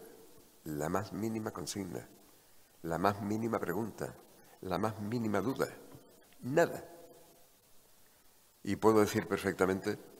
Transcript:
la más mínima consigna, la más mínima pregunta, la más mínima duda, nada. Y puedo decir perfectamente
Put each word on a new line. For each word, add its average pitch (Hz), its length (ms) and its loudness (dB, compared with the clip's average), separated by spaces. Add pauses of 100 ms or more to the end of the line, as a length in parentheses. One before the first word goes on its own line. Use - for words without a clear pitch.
(640)
la 76 240 -4
más 95 240 -2
mínima 110 380 -4
consigna, 87 560 -6 (760)
la 82 140 -2
más 101 240 2
mínima 107 380 0
pregunta, 87 540 -4 (480)
la 92 160 -2
más 104 220 -2
mínima 104 420 -2
duda, 113 260 0 (720)
nada. 147 420 2 (1800)
Y 98 140 0
puedo 110 220 8
decir 104 280 4
perfectamente 95 680 2 (220)